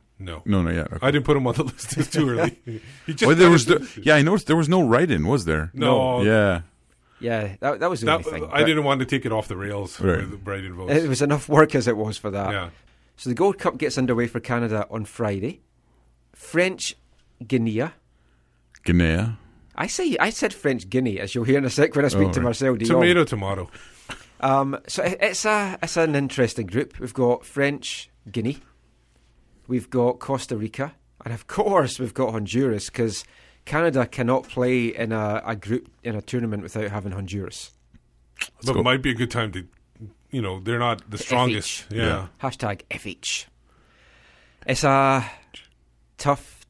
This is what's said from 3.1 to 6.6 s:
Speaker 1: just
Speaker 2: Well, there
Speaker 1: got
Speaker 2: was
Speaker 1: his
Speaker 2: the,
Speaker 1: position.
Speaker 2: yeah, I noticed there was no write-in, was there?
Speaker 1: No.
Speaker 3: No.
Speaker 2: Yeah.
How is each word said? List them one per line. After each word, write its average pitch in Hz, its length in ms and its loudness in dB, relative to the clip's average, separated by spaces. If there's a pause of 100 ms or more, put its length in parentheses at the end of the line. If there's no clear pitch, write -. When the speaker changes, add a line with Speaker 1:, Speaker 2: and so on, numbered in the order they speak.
Speaker 1:
just 127 140 2
Speaker 2:
Well, 151 80 8
there 175 120 10
Speaker 1:
got 170 40 10
Speaker 2:
was 160 140 8
Speaker 1:
his 175 80 6
Speaker 2:
the, - 80 2
Speaker 1:
position. 156 240 -14
Speaker 2:
yeah, 151 100 8
I 147 80 8
noticed 175 240 2
there 156 80 4
was 165 140 2
no 185 120 4
write-in, 120 460 4
was 117 180 2
there? 80 300 0
Speaker 1:
No. 127 480 2
Speaker 3:
No. - 0 -
Speaker 2:
Yeah. 104 380 4 (580)